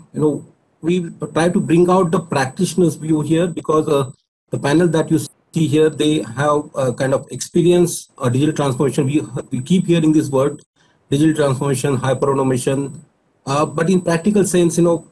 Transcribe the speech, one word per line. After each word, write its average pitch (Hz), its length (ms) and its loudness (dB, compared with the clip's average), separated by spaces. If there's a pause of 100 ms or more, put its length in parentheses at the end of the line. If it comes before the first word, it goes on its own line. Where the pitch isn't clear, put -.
(140)
know, 143 320 -2 (340)
we 170 300 -2 (240)
try 170 160 2
to - 100 0
bring 170 300 4
out 185 200 2
the 185 100 0
practitioner's 165 720 -2
view 151 260 -2
here, 160 260 0
because, 156 400 -2
uh, 139 240 0 (380)
the - 100 -6
panel 156 300 2
that 156 220 0
you 160 80 2
see - 480 -4
here, 156 240 2
they 151 320 0
have 147 520 -2
a 131 200 -2
kind 135 180 -2
of 131 180 -2
experience, 175 840 0
uh, 131 140 -2
digital 147 240 0
transformation. 139 500 0
We, 143 160 0 (300)
we 127 100 -6
keep 180 240 0
hearing 160 300 2
this 151 160 0
word, 135 320 -2 (480)
digital 151 240 2
transformation, 143 600 0
hyper 135 360 -2
automation, 135 720 -2 (400)
uh, 143 220 -2
but 165 240 -2
in 185 100 4
practical 180 440 0
sense, 175 340 0
you 170 60 4
know, 170 260 0